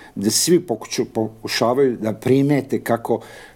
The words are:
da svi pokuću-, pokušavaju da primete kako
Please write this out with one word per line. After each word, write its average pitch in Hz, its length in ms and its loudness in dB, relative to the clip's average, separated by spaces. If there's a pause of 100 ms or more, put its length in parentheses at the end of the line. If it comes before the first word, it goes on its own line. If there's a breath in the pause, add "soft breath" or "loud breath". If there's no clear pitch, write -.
(160 loud breath)
da 101 160 -2
svi 165 280 4
pokuću-, - 460 -4
pokušavaju 117 920 0
da 107 160 -4
primete 135 680 0
kako 117 380 -2 (360 loud breath)